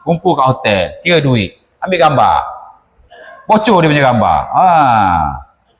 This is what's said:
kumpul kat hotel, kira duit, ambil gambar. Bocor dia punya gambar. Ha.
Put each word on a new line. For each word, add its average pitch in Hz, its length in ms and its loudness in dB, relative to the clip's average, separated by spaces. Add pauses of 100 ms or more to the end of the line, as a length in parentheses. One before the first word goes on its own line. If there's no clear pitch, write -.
kumpul 170 320 -2
kat 135 160 0
hotel, 107 340 -2 (220)
kira 170 160 0
duit, 123 400 -2 (240)
ambil 185 160 -2
gambar. 120 360 2 (1080)
Bocor 208 400 2
dia 151 80 2
punya 147 160 2
gambar. 117 300 2 (180)
Ha. 165 80 2 (1160)